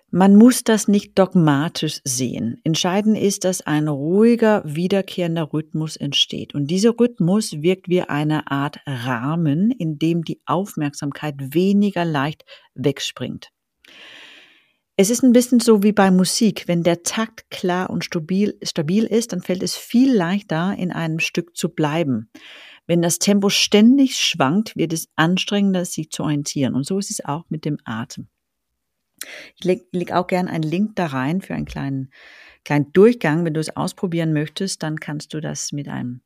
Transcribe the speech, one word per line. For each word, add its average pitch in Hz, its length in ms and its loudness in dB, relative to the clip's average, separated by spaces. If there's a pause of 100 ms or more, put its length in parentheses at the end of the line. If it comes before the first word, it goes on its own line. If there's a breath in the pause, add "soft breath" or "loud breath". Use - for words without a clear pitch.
(100)
Man 196 260 6
muss 240 280 8
das 214 240 0
nicht 202 300 0
dogmatisch 165 840 0
sehen. 123 640 -6
Entscheidend 190 540 0
ist, - 260 0
dass 185 160 -2
ein 151 280 -2
ruhiger, 208 760 4
wiederkehrender 170 880 -2
Rhythmus 156 440 -6
entsteht. - 580 -4
Und 143 140 -4
dieser 208 300 2
Rhythmus 214 600 0
wirkt 180 300 -2
wie 180 100 2
eine 151 500 -2
Art 139 360 -4
Rahmen, 143 840 -2
in 160 280 -4
dem 165 240 0
die 156 240 -10
Aufmerksamkeit 151 920 -6
weniger 180 680 0
leicht 151 400 -4 (280 loud breath)
wegspringt. - 760 -6 (1500 loud breath)
Es 196 140 4
ist 240 120 -2
ein 254 100 6
bisschen 247 280 4
so 220 220 6
wie 208 100 4
bei 196 180 4
Musik. 185 580 2
Wenn 170 140 0
der 170 200 2
Takt - 480 -8
klar 180 400 -4
und 175 120 -6
stabil, 185 600 -2
stabil 180 420 -2
ist, 233 300 -2
dann 180 80 -6
fällt 185 200 -4
es 185 140 -4
viel 262 340 2
leichter, 185 680 0
in 180 120 -2
einem 160 280 -4
Stück - 360 -4
zu - 140 -2
bleiben. 147 640 -2 (560 loud breath)
Wenn 170 160 2
das 170 160 0
Tempo 202 320 2
ständig 254 640 4
schwankt, 165 580 0
wird 165 200 -2
es - 220 -8
anstrengender, 185 680 0
sich 160 260 -8
zu - 120 -8
orientieren. 147 520 -2
Und 139 120 -2
so 190 120 -4
ist 202 120 -6
es - 120 -10
auch 147 280 -8
mit 156 160 -8
dem 151 180 -4
Atem. 117 440 -10 (1300 loud breath)
Ich - 80 -12
leg, 180 260 -2
leg 180 220 -6
auch 180 160 -2
gern 180 180 -2
einen 165 160 -4
Link 180 320 -2
da 180 120 -2
rein 139 340 -4
für - 120 -12
einen 156 120 -6
kleinen, 135 480 -8 (520 loud breath)
kleinen 147 280 0
Durchgang. 180 520 4
Wenn 165 80 -4
du 151 60 -4
es - 180 -6
ausprobieren 165 560 -4
möchtest, 156 520 -4
dann 156 160 -6
kannst 156 340 -10
du 156 60 -8
das 151 320 -8
mit 143 160 -8
einem 127 380 -8